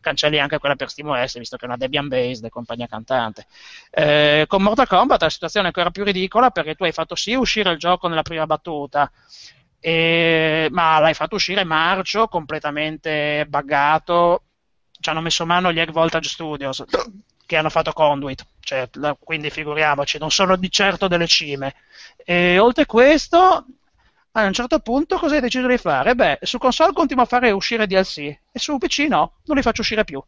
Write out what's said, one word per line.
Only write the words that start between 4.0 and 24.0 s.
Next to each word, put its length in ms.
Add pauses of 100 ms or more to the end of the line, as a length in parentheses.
con 160
Mortal 240
Kombat 360
la 80
situazione 340
è 40
ancora 220
più 140
ridicola, 460
perché 240
tu 100
hai 80
fatto 220
sì 180
uscire 380
il 80
gioco 280
nella 140
prima 240
battuta, 680 (720)
e, 920
ma 260
l'hai 160
fatto 220
uscire 280
marcio, 640
completamente 1200
buggato. 920 (580)
Ci 80
hanno 140
messo 240
mano 260
gli 80
Egg 100
Voltage 380
Studios, 560 (600)
che 120
hanno 140
fatto 220
Conduit, 540 (140)
cioè, 320
la, 260
quindi 320
figuriamoci, 680
non 140
sono 260
di 140
certo 360
delle 200
cime. 480 (500)
E 340
oltre 260
a 20
questo, 800 (640)